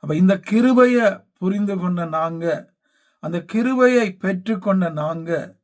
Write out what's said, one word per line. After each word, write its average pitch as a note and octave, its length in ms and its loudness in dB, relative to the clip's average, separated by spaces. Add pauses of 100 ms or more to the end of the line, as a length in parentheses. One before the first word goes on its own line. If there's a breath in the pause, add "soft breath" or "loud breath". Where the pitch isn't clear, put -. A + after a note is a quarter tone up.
அப்ப D3+ 160 -4
இந்த F#3 220 4
கிருபையை A#3+ 680 4 (240)
புரிந்து G3+ 440 -4
கொண்ட F3+ 280 -2
நாங்க, E3 400 -6 (760)
அந்த E3 240 -6
கிருபையை B3 760 2
பெற்றுக்கொண்ட F#3+ 720 -2
நாங்க E3 380 -6 (340)